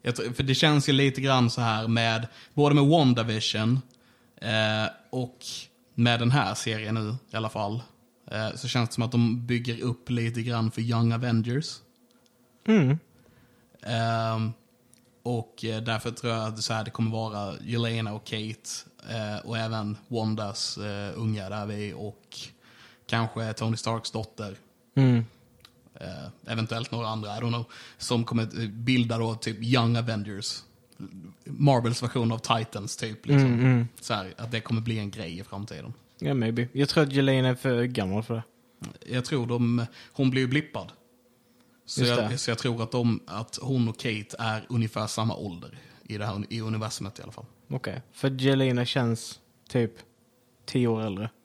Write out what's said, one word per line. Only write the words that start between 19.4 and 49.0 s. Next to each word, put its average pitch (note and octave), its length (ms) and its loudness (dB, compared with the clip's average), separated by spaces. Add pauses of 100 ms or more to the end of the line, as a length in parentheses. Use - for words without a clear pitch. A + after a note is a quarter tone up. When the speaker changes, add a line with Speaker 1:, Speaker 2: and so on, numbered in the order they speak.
Speaker 1:
och A#2 120 -4
även A2 380 -4 (120)
Wandas, G#2+ 720 -4
eh, G2+ 360 -6
unga G#2+ 340 -4
där G#2 180 -6
vi G#2 300 -6
och - 420 -14 (680)
kanske A2+ 460 -2
Tony A2 240 -2
Starks A2+ 340 -4
dotter. G#2 460 -8 (400)
Speaker 2:
Mm. B2+ 280 6 (760)
Speaker 1:
Eh, F#2 520 -12
eventuellt A2+ 400 -2
några A2+ 160 -4
andra, G#2+ 280 -4
I A2 40 -6
don't A#2+ 80 -2
know, A#2 160 -2 (340)
som A#2 260 0
kommer, A#2 180 0
eh, A2 260 -4
bilda A#2 500 2
då A2+ 160 0
typ A2 280 -6
Young A#2 340 4
Avengers. G#2 680 -4 (840)
Marvels B2 580 4
version A#2 300 0
av A2+ 60 -4
Titans A2 580 -2
typ, G#2+ 300 -8
liksom. C#3 260 6
Speaker 2:
Mm, A#2 80 2
mm. B2 280 6 (120)
Speaker 1:
Så - 140 -4
här, F#2+ 220 -6
att A2+ 140 -8
det A#2 100 -2
kommer A#2 200 -2
bli A2+ 180 -2
en G2+ 120 -4
grej F2 280 -10
i G2 60 -10
framtiden. G2 480 -12 (260)
Speaker 2:
Ja, C#3+ 160 0
maybe. A#2+ 380 0
Jag C#3 160 2
tror E3 160 4
att C#3 80 0
Yelena C3+ 360 4
är B2+ 60 2
för B2 300 0
gammal G#2+ 380 -2
för A#2 120 -6
det. A2+ 80 -4 (640)
Speaker 1:
Jag B2 180 -4
tror B2 220 -2
de, A#2+ 400 2 (260)
hon C3 180 2
blir C3 120 2
ju B2+ 60 0
blippad. B2+ 440 -2 (920)
Så - 140 -6
Speaker 2:
Just A#2+ 200 4
Speaker 1:
jag, G#2+ 100 0
Speaker 2:
det. A#2+ 80 -4
Speaker 1:
så - 120 -2
jag A2+ 80 0
tror A#2 240 -2
att A2+ 100 -4
de, A#2+ 340 2
att A2 360 -10
hon B2 260 2
och A2 100 -4
Kate G#2+ 400 -6
är A2 300 -2
ungefär A2 380 0
samma G#2+ 300 -2
ålder F2+ 420 -10 (260)
i G#2+ 140 -8
det G#2 80 -4
här, G#2 240 -4
i A2+ 100 -6
universumet A2 580 -6
i - 40 -14
alla - 100 -14
fall. - 140 -16 (240)
Speaker 2:
Okej, B2+ 320 -6 (100)
för C3+ 300 -2
Yelena C3 420 4
känns A#2 540 -2 (300)